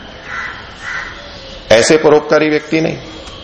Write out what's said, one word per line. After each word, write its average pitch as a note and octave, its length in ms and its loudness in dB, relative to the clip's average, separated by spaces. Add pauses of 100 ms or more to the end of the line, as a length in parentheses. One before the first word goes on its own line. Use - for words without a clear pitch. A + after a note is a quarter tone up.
(1700)
ऐसे A#2 220 6
परोपकारी D3+ 520 4
व्यक्ति D3+ 320 0
नहीं, D#3+ 180 -2 (460)